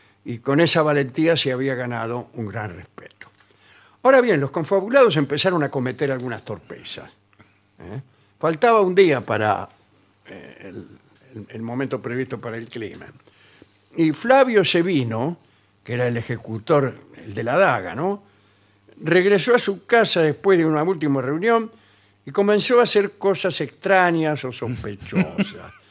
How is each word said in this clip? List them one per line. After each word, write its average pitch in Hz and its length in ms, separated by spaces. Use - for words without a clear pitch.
y 117 140
con 139 220
esa 165 220
valentía 151 540
se 139 160
había 131 220
ganado 120 600
un 113 120
gran 104 280
respeto. - 540
Ahora 262 160
bien, 214 200
los 139 100
confabulados 196 680
empezaron 151 460
a 135 80
cometer 131 400
algunas 123 340
torpezas, - 680
¿eh? 101 200
Faltaba 208 420
un 180 140
día 170 260
para, 104 480
eh, 87 360
el, 95 240
el, 104 160
el 113 120
momento 120 380
previsto 123 400
para 113 160
el 117 120
crimen. - 420
Y 160 160
Flavio 240 520
Sevino, 151 720
que 117 100
era 123 140
el 120 80
ejecutor, 117 800
el 104 180
de 113 100
la 131 140
daga, 113 360
¿no? 190 280
Regresó 185 520
a 247 40
su 196 280
casa 220 360
después 175 360
de 165 80
una 151 160
última 151 380
reunión 214 500
y 139 60
comenzó 208 500
a 233 40
hacer 202 280
cosas 190 480
extrañas 165 840
o 127 80
sospechosas. 113 1200